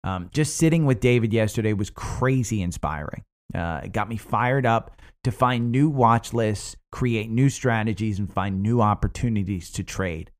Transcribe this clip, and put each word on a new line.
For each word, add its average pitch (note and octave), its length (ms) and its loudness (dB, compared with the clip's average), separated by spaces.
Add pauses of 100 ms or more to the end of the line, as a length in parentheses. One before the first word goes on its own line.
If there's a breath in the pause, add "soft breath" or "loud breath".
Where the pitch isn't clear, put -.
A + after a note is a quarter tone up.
Um, F#2 300 -6
just D3 240 -2
sitting D#3+ 280 2
with C3 140 2
David A#2+ 340 2
yesterday A2 420 0
was G2+ 160 -4
crazy B2 680 -2
inspiring. D2+ 640 -6 (320)
Uh, E2+ 300 -4
it - 80 -12
got G#2 160 -4
me A2+ 80 -8
fired B2 500 0
up - 340 0 (220 soft breath)
to B2+ 80 0
find A#2+ 400 0
new C#3 180 4
watch A#2 460 4
lists, G#2+ 420 -2 (140)
create A2+ 400 -2
new B2+ 200 4
strategies, A2 680 0
and G3+ 140 -4
find F#2+ 280 -2
new A#2 200 2
opportunities G#2 920 0
to - 140 -6
trade. E2+ 560 -6